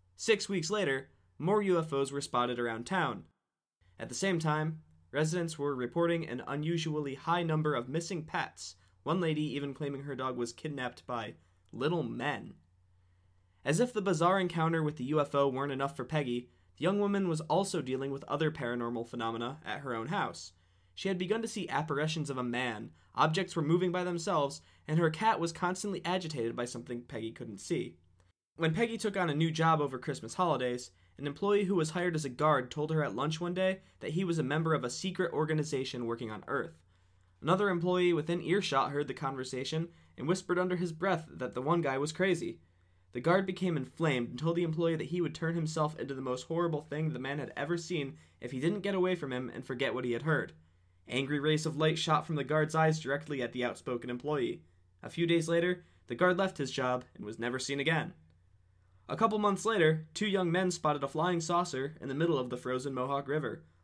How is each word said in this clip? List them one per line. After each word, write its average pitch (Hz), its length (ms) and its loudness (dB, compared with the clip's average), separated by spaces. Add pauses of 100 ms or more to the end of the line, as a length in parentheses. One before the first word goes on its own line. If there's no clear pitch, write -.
(140)
Six 214 360 0
weeks 175 180 0
later, 156 400 0 (300)
more 202 240 2
U 190 160 4
F 160 160 0
Os 139 180 0
were 139 80 -2
spotted 123 380 0
around 117 260 -2
town. 131 400 -2 (720)
At 117 120 -8
the 127 40 -10
same 185 240 0
time, 156 440 0 (280)
residents 160 480 0
were 143 160 0
reporting 165 540 2
an 123 180 -6
unusually 151 680 -2
high 170 300 0
number 156 300 2
of 127 140 -2
missing 160 380 -4
pets, - 500 -8 (280)
one 175 180 2
lady 151 320 0
even 143 180 -4
claiming 139 300 -6
her 143 120 -6
dog 127 220 -4
was 120 160 -2
kidnapped 139 540 -6
by 113 300 -6 (380)
little 151 280 0
men. 120 500 -4 (1120)
As 151 160 2
if 247 140 2
the 214 80 -2
bizarre 180 360 4
encounter 165 440 2
with 151 160 0
the 123 60 -4
U 147 180 4
F 143 120 -2
O 139 140 6
weren't 135 240 0
enough 135 240 -2
for 127 80 -4
Peggy, 123 460 -2 (260)
the - 60 -6
young 202 180 2
woman 202 280 2
was 160 120 0
also 175 400 0
dealing 131 320 -2
with 135 120 -6
other 147 260 0
paranormal 120 580 -2
phenomena 117 560 -4
at 107 160 -6
her 135 140 -6
own 113 140 -4
house. 151 440 -4 (420)
She - 140 -4
had 190 80 2
begun 196 240 0
to 226 80 -4
see - 220 -6
apparitions 156 580 0
of 135 80 -4
a 127 60 -2
man, 120 480 -2 (240)
objects 160 420 2
were 165 60 2
moving 170 280 4
by 180 140 0
themselves, 170 560 0 (260)
and 156 120 2
her 170 100 6
cat 214 320 2
was 165 100 0
constantly 180 540 -2
agitated 156 500 -2
by 120 120 -2
something 120 380 -8
Peggy 113 280 -6
couldn't 113 240 -10
see. - 400 -4 (600)
When 165 180 2
Peggy 226 240 0
took 202 180 -2
on 180 140 2
a 143 40 0
new 165 160 4
job 160 300 4
over 139 180 -2
Christmas 123 360 -6
holidays, 127 560 0 (260)
an 143 100 -6
employee 202 380 2
who 190 100 2
was 156 180 2
hired 175 220 0
as 156 120 -2
a - 20 -2
guard 131 420 2
told 151 200 -4
her 160 120 2
at 110 140 -2
lunch 156 240 -2
one 175 140 -2
day 190 260 0 (200)
that - 100 -4
he 175 140 0
was 170 140 2
a 156 40 0
member 156 320 2
of 127 100 0
a 123 60 -2
secret 185 420 -2
organization 147 720 0
working 117 260 -4
on 107 180 -10
Earth. - 340 -4 (580)
Another 190 300 2
employee 180 420 4
within 165 300 0
earshot 143 500 2
heard 143 160 -2
the 135 60 -6
conversation 135 720 -4 (280)
and 131 120 -4
whispered 180 320 0
under 180 160 0
his 170 160 -2
breath 160 360 0
that - 260 -8
the 127 80 -2
one 165 180 4
guy 135 180 0
was 147 140 -2
crazy. 180 480 0 (520)
The 127 80 -4
guard 180 260 4
became 185 300 0
inflamed 131 520 0
and 120 100 -8
told 165 180 2
the 175 60 2
employee 165 320 2
that 160 120 -4
he 175 140 -2
would 160 140 0
turn 170 220 -2
himself 156 420 0
into 139 160 -4
the 131 60 -6
most 127 240 -2
horrible 165 380 0
thing 156 260 -2
the 123 100 -4
man 139 220 -4
had - 160 -6
ever 156 200 -2
seen 160 400 -4 (240)
if - 120 -6
he 127 80 -4
didn't 185 220 0
get 202 120 -2
away 185 220 2
from 143 160 -6
him 127 200 -4
and 127 120 -10
forget 127 280 -2
what 127 120 -2
he 123 80 0
had 117 100 -2
heard. 143 300 0 (560)
Angry 139 320 0
rays 156 260 4
of 156 120 -2
light 156 200 4
shot - 280 2
from 160 100 -2
the 139 80 0
guard's 156 320 2
eyes 160 240 6
directly 143 420 -2
at 123 100 -2
the 123 120 -2
outspoken 123 440 -4
employee. 127 540 -2 (400)
A - 80 -10
few 170 160 0
days 165 220 2
later, 175 360 2 (220)
the 123 80 -6
guard 180 220 4
left 190 220 0
his 131 120 -2
job 127 340 0 (120)
and - 80 -12
was 107 160 -10
never 120 180 -2
seen 139 220 -4
again. 147 320 0 (960)
A - 80 -4
couple 214 240 2
months 202 240 4
later, 160 500 4
two 214 140 0
young 185 240 2
men 180 180 2
spotted 147 320 0
a 139 60 -2
flying 170 320 0
saucer 160 600 -2
in - 80 -6
the 135 60 -4
middle 160 240 2
of 123 120 -2
the 123 80 -4
frozen 127 360 -2
Mohawk 139 320 -2
River, 135 380 -2 (200)